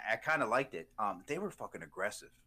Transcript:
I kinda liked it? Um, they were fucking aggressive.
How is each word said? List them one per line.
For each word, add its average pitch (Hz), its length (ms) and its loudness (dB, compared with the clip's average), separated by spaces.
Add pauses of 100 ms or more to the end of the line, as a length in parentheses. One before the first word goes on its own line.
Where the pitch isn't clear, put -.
(140)
I - 40 6
kinda 151 300 2
liked 127 280 2
it? 82 120 -6 (100)
Um, 98 300 0
they 147 120 0
were 196 120 -2
fucking 101 320 -10
aggressive. 92 460 -4 (180)